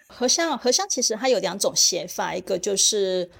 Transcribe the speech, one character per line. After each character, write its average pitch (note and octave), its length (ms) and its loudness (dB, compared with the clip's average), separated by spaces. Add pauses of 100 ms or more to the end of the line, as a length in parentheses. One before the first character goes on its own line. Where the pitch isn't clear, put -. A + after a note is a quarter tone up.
荷 - 180 -6
香， C#4 320 0
荷 B3 140 0
香 F#4+ 160 0
其 - 140 -2
实 A3 140 0
它 A3+ 120 -2
有 A#3+ 120 4
两 F#3 200 -2
种 F#3 160 0
写 E3 320 2
法， E3+ 260 -4
一 F3+ 60 -4
个 F#3 180 -2
就 F#3+ 200 -2
是 F#3 520 0 (100)